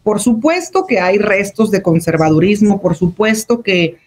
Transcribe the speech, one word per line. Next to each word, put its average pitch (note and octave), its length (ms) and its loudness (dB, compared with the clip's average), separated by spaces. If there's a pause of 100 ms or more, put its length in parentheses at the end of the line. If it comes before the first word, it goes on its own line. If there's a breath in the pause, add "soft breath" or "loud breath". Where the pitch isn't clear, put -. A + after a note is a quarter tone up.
Por G#3 180 -2
supuesto D#4+ 680 -2
que G3+ 140 0
hay F#3 160 2
restos G3+ 540 0
de F#3+ 100 0
conservadurismo, E3+ 1040 2
por F3 120 0
supuesto A3 680 -2
que F3 340 -2 (100)